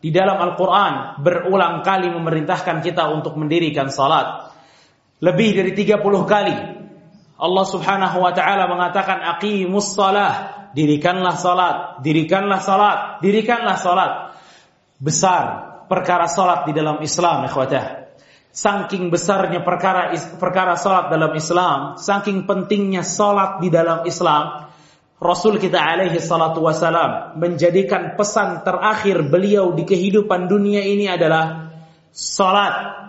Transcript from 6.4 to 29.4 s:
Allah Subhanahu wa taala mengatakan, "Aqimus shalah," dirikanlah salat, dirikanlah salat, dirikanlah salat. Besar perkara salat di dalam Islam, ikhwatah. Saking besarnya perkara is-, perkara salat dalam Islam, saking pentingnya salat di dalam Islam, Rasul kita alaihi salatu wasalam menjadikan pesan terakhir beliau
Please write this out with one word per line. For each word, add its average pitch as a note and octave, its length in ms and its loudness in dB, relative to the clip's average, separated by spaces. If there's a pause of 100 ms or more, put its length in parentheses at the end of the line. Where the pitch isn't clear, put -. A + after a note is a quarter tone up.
Allah F#3 300 0
Subhanahu F#3 560 0
wa F3+ 80 4
taala F3+ 400 2
mengatakan, F3+ 560 -2
"Aqimus G3 720 -2
shalah," G3+ 800 0
dirikanlah F3 580 2
salat, F3+ 680 0
dirikanlah F#3 560 0
salat, G3 360 2 (220)
dirikanlah G#3+ 600 0
salat. F3+ 300 2 (920)
Besar D#3 420 2 (460)
perkara F3+ 400 2
salat E3+ 400 0
di - 80 -4
dalam D3+ 240 -2
Islam, D#3 480 0
ikhwatah. C3 580 -4 (480)
Saking F#3+ 560 -2
besarnya F3+ 540 0
perkara F3+ 500 0
is-, - 240 -10
perkara F3 400 0
salat F#3 320 2
dalam D#3 240 0
Islam, D#3 640 0
saking G3 480 -2
pentingnya F#3+ 560 0
salat G3+ 560 0
di F3+ 80 -2
dalam E3 400 2
Islam, D3+ 580 0 (520)
Rasul F3+ 480 2
kita F3+ 160 0
alaihi E3+ 400 0
salatu D#3+ 480 0
wasalam D#3 720 0
menjadikan F3 800 0
pesan G3 480 0
terakhir F#3 640 0
beliau F#3+ 400 4